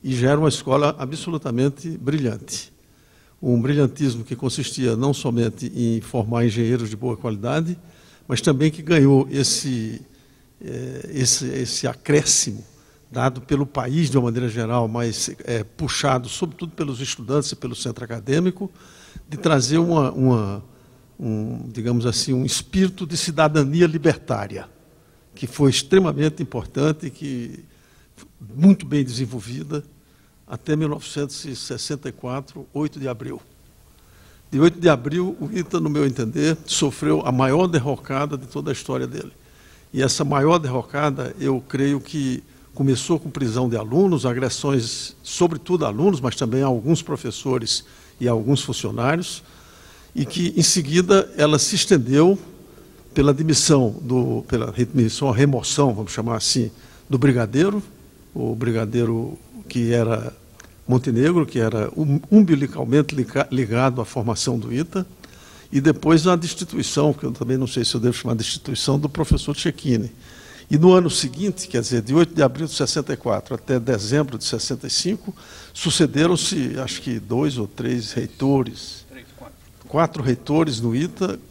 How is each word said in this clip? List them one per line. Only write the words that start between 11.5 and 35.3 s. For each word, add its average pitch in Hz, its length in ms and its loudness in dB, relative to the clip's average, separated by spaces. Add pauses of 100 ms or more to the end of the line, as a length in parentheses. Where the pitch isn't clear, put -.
acréscimo 120 760 0 (480)
dado 123 300 -2
pelo 139 240 0
país 135 460 -2
de 135 80 4
uma 123 60 4
maneira 120 260 0
geral, 117 360 0
mas, 117 480 -4 (100)
eh, 113 200 -4
puxado 131 640 -2
sobretudo 160 440 -8
pelos 139 280 -6
estudantes 135 520 -2
e - 40 -10
pelo 123 180 -8
centro 120 300 -8
acadêmico, 139 680 -2 (560)
de 147 120 -10
trazer 143 400 2
uma, 165 340 2
uma, 110 520 0 (540)
um, 110 500 -6
digamos 117 360 -2
assim, 123 300 0
um 127 100 0
espírito 185 600 -2
de 160 100 -6
cidadania 156 680 4
libertária, 131 840 -2 (680)
que - 120 -8
foi 139 240 4
extremamente 156 720 2
importante, 151 640 -2
que 127 560 -10 (880)
muito 185 300 6
bem 143 180 0
desenvolvida 127 800 -6 (640)
até 151 300 -4
mil 156 120 0
novecentos 147 580 -8
e 135 100 -10
sessenta 135 540 -10
e - 20 -18
quatro, 135 640 -12
oito 147 260 -6
de 127 80 -6
abril. 123 320 -10 (1120)
De 139 100 0
oito 170 180 4
de 170 120 4
abril, 151 500 0